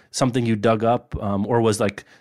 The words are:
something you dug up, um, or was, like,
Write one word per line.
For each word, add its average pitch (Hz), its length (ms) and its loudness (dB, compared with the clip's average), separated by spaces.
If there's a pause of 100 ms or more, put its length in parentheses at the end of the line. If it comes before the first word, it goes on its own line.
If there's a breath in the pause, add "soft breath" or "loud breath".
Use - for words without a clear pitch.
(120 soft breath)
something 127 340 0
you 113 100 0
dug 110 300 2
up, - 360 -2
um, 101 240 -2
or 120 140 0
was, 113 220 2
like, 101 240 -4 (160 soft breath)